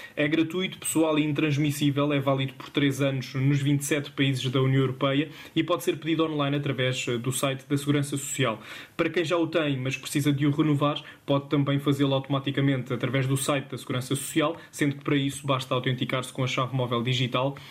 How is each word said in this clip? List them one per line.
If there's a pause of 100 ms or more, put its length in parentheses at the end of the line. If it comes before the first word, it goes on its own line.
(140)
É
gratuito,
pessoal
e
intransmissível,
é
válido
por
três
anos
nos
vinte
e
sete
países
da
União
Europeia (260)
e
pode
ser
pedido
online
através,
eh,
do
site
da
Segurança
Social. (340)
Para
quem
já
o
tem,
mas
precisa
de
o
renovar, (240)
pode
também
fazê-lo
automaticamente
através
do
site
da
Segurança
Social, (140)
sendo
que
para
isso
basta
autenticar-se
com
a
chave
móvel
digital, (140)